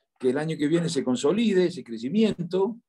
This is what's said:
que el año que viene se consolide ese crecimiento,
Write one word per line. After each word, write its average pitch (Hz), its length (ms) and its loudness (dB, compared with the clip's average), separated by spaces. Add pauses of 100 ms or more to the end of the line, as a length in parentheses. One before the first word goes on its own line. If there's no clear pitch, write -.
(180)
que 127 120 0
el 127 80 0
año 156 200 -4
que 147 100 0
viene 165 200 2
se 135 160 -2
consolide 180 640 2
ese 135 180 -6
crecimiento, 185 920 -2 (120)